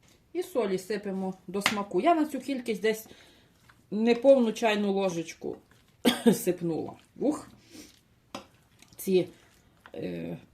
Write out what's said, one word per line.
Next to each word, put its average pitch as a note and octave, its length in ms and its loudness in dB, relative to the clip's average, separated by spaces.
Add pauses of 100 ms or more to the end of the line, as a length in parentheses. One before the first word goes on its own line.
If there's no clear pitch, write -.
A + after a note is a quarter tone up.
(320)
І F4+ 100 -4
солі G#3 360 -2
сипемо F#3+ 560 -6 (120)
до G3 160 -4
смаку. G3+ 380 -2
Я E4+ 140 4
на D4+ 120 0
цю C4+ 140 -8
кількість A#3+ 420 -6
десь G#3+ 240 -2 (840)
неповну A#3 640 6
чайну G#3 400 0
ложечку F#3 640 -4 (360)
<coughs> - 400 4
сипнула. E3+ 600 -2 (260)
Ух! C#4+ 300 -2 (1500)
Ці, F#3 320 2 (680)
е, E3+ 440 -8 (160)